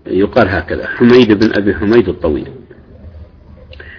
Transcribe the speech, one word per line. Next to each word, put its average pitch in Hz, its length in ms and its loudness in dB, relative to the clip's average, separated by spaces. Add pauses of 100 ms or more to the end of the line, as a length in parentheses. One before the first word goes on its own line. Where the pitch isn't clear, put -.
يقال 101 420 0
هكذا: 90 380 -6
حميد 120 460 4
بن 107 220 0
أبي 101 200 -2
حميد 107 340 0
الطويل. 78 400 -6 (1500)